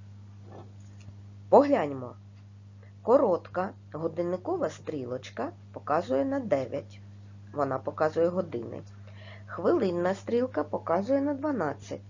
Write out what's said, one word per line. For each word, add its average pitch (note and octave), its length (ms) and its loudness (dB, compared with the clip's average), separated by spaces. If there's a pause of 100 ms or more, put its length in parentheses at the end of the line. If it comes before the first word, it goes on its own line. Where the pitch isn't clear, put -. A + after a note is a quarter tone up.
(1500)
Погляньмо. D#3 640 6 (880)
Коротка G#3 680 4 (220)
годинникова F3 760 0
стрілочка C#3 840 -6 (200)
показує F#3+ 520 2
на C#4 160 0
дев'ять. C#3 600 -2 (520)
Вона C3+ 260 0
показує D#3+ 500 2
години. E3 540 -4 (640)
Хвилинна F#3 680 2
стрілка B3 500 0
показує G3+ 560 2
на C#4+ 140 2
дванадцять. B3+ 760 -2